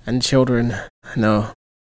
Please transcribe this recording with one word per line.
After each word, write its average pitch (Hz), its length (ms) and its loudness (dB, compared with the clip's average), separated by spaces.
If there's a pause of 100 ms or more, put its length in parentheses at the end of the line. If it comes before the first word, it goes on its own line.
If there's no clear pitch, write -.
and 120 160 -2
children, 123 520 2 (300)
I - 160 -10
know 107 340 0 (300)